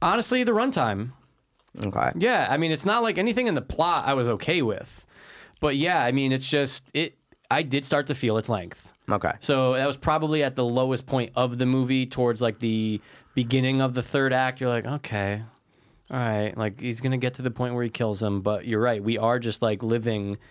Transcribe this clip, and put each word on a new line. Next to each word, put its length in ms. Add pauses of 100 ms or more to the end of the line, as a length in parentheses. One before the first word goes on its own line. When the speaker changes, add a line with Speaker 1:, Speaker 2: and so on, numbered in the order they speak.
Speaker 1:
Honestly, 420
the 100
runtime. 580 (760)
Speaker 2:
Okay. 300
Speaker 1:
Yeah, 340
I 60
mean, 160
it's 120
not 200
like 120
anything 300
in 80
the 80
plot 420
I 100
was 140
okay 320
with. 460 (540)
But 160
yeah, 260
I 80
mean, 220
it's 160
just, 340 (120)
it. 220 (320)
I 140
did 220
start 240
to 80
feel 220
its 100
length. 440 (160)
Speaker 2:
Okay. 300
Speaker 1:
So 360
that 120
was 100
probably 460
at 140
the 80
lowest 420
point 300
of 220
the 80
movie, 400
towards, 360
like, 160
the 420 (360)
beginning 460
of 120
the 80
third 300
act. 280
You're 100
like, 140
"Okay, 580 (680)
all 80
right, 400
like, 220
he's 200
gonna 180
get 160
to 80
the 100
point 220
where 100
he 60
kills 300
him." 200
But 260
you're 140
right, 200
we 160
are 220
just, 240
like, 180
living, 580 (120)